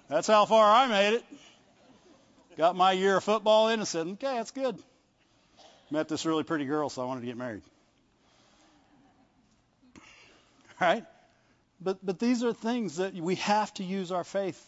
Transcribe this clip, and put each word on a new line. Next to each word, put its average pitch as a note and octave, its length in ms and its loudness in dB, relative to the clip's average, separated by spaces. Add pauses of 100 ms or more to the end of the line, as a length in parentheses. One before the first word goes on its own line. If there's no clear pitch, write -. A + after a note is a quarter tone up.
That's E3 180 -2
how G#3 180 6
far G#3+ 260 6
I B3 180 6
made G#3 260 2
it. A#3+ 100 -4 (1300)
Got F3 180 2
my F#3 160 4
year F#3+ 240 2
of E3+ 80 0
football G#3+ 460 2
in A3+ 100 0
and F#3+ 80 -6
said, E3 180 -4
"Okay, B3+ 300 -6
that's A3+ 140 -8
good." B3+ 280 -6 (1120)
Met D3+ 180 -4
this D#3 180 -6
really D#3+ 180 0
pretty D3 220 -4
girl, D3 240 -2
so C3 100 -10
I B2+ 60 -4
wanted B2+ 160 -8
to A#2+ 40 -10
get A#2+ 120 -10
married. A2+ 240 -10 (3250)
Right? F3+ 280 2 (720)
But, F#3+ 240 -4
but F#3 140 -4
these A#3+ 260 0
are A#3 80 0
things A3 440 -6
that F#3+ 180 -4
we F3 220 -2
have G#3 380 0
to G3+ 100 -10
use F#3 280 -6
our F3 120 -4
faith G3 320 -6 (120)